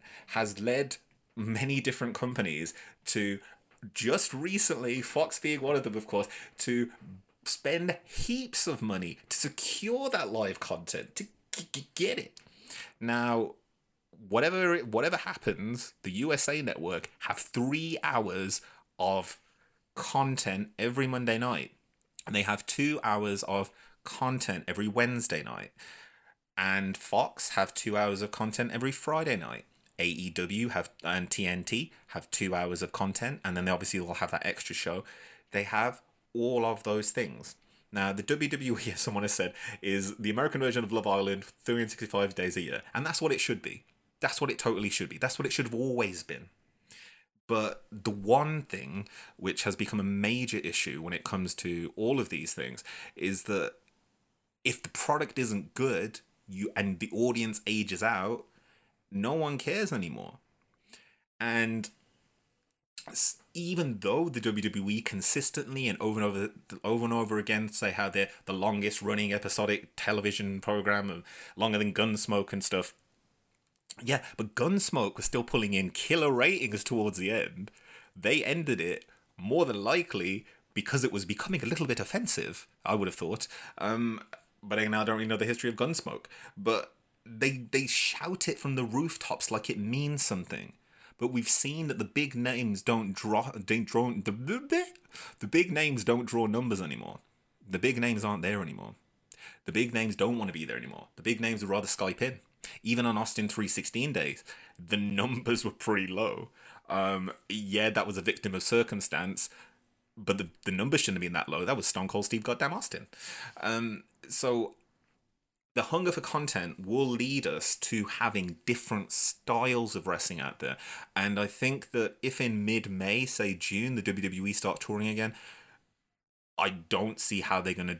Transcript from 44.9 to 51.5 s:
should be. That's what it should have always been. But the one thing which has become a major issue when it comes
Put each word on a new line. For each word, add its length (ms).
should 180
be. 100
That's 200
what 80
it 60
should 140
have 80
always 480
been. 260
But 460
the 180
one 520
thing 440
which 280
has 120
become 240
a 40
major 540
issue 440
when 100
it 120
comes 320